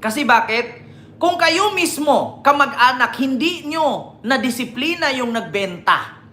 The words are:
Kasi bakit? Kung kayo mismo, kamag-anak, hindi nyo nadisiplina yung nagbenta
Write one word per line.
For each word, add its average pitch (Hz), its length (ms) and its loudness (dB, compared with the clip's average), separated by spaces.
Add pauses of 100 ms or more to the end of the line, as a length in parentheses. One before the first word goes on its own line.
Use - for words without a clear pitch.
Kasi 233 240 -2
bakit? 226 560 2 (400)
Kung 349 160 2
kayo 349 400 2
mismo, 285 640 0
kamag-anak, 254 800 2
hindi 277 480 -2
nyo 302 560 -2
nadisiplina 269 880 -2
yung 240 240 -2
nagbenta 175 800 -4 (160)